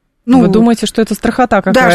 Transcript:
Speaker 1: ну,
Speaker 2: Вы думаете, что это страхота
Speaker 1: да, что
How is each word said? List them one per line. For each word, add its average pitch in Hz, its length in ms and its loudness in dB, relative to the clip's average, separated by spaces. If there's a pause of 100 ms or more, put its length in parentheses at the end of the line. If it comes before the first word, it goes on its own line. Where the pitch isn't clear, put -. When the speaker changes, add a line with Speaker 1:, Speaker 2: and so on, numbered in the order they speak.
(260)
Speaker 1:
ну, 247 160 2
Speaker 2:
Вы 180 80 2
думаете, 220 360 0
что - 160 -4
это 214 140 -4
страхота 226 500 -2
Speaker 1:
да, - 60 -2
что 240 80 2 (160)